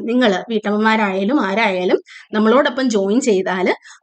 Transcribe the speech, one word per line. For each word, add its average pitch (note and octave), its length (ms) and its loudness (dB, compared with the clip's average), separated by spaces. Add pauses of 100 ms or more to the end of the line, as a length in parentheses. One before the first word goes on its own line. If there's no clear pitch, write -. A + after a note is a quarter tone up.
നിങ്ങൾ A3+ 480 0
വീട്ടമ്മമാരായാലും G#3+ 960 0
ആരായാലും G3 520 0 (360)
നമ്മളോടൊപ്പം B3 560 2
ജോയിൻ G#3 320 0
ചെയ്താൽ F#3+ 540 0 (280)